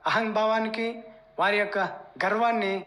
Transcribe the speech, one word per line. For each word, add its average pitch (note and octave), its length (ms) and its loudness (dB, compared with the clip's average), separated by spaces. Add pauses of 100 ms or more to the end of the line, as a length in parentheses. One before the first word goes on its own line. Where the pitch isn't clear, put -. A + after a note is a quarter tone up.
(100)
అహంభావానికి, A3 760 0 (540)
వారి G3+ 200 4
యొక్క G3+ 180 -2 (440)
గర్వాన్ని G#3+ 500 2 (140)